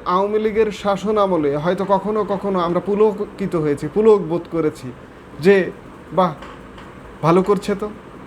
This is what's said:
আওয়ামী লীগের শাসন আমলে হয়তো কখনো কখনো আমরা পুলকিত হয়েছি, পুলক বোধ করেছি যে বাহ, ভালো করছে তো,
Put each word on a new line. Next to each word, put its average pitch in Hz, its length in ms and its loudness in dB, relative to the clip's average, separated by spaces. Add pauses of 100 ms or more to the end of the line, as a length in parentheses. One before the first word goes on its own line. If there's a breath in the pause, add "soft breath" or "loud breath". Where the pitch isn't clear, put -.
আওয়ামী 202 340 0
লীগের 214 320 0
শাসন 202 460 -2
আমলে 165 400 2
হয়তো 180 280 0
কখনো 202 380 0
কখনো 196 360 -2
আমরা 170 200 0
পুলকিত 202 760 0
হয়েছি, 151 380 0
পুলক 214 280 6
বোধ 170 200 -4 (100)
করেছি 156 400 -2 (480)
যে 175 320 4 (420)
বাহ, 175 200 2 (880)
ভালো 170 220 4
করছে 202 320 -2
তো, 208 140 -8 (380)